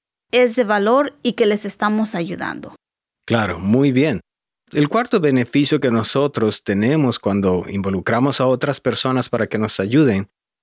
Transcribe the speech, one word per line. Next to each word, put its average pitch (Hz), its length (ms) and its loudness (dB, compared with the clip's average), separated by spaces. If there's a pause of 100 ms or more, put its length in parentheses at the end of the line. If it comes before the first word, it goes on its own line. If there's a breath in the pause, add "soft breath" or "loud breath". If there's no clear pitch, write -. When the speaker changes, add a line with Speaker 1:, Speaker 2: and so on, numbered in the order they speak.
(320)
Speaker 1:
es 247 240 2
de 254 80 2
valor 214 580 0
y 233 120 -2
que 233 120 2
les 208 180 0
estamos 214 520 -2
ayudando. - 600 -8 (500)
Speaker 2:
Claro, 104 340 0
muy 120 320 2
bien. 127 280 2 (520)
El 147 180 0
cuarto 226 300 0
beneficio 143 600 2
que 127 120 0
nosotros 117 720 0
tenemos 117 560 0
cuando 95 500 0
involucramos 101 720 -2
a 127 60 2
otras 127 340 -2
personas 127 480 -2
para 110 180 -2
que - 120 -4
nos 107 200 -4
ayuden 104 480 2 (360)